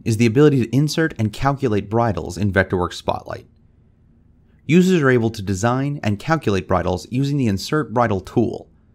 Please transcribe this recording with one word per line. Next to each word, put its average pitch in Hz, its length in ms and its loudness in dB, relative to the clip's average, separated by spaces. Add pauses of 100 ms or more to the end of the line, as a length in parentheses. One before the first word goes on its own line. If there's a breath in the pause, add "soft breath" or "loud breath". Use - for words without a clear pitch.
is 110 120 0
the 120 80 4
ability 135 380 4
to - 120 -2
insert 156 420 0
and 107 160 -2
calculate 117 560 -2
bridles 95 480 -2
in 98 160 -2
Vectorworks 92 400 0
Spotlight. - 540 -8 (1160 soft breath)
Users 180 360 4
are 135 80 4
able 113 220 4
to 107 100 -12
design 120 640 -2
and 104 160 -2
calculate 113 480 0
bridles 90 440 -2
using 139 260 -2
the 127 100 0
Insert 104 460 -4
Bridle 110 280 0
tool - 480 -2 (260)